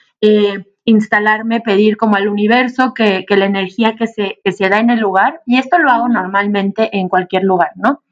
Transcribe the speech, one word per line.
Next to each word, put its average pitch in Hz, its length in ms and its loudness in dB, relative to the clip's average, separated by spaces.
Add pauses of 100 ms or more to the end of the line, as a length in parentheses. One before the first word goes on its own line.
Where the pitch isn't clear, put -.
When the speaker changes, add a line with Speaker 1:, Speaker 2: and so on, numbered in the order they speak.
(200)
Speaker 1:
eh, 208 460 2 (180)
instalarme, 214 800 0
pedir 208 340 2
como 214 220 0
al 196 100 -2
universo 240 680 0
que, 196 320 0
que 202 120 0
la 196 80 2
energía 196 500 -2
que 220 120 -4
se, 208 360 -8
que 190 80 -2
se 190 160 -2
da 202 120 2
en 233 100 2
el 240 100 2
lugar, 214 460 0
y 247 120 0
esto 262 220 0
lo 294 100 2
hago 233 140 2
Speaker 2:
Ujú. 247 100 0
Speaker 1:
normalmente 202 840 -2
en 185 100 -2
cualquier 185 380 -2
lugar, 175 300 0
¿no? 190 360 -2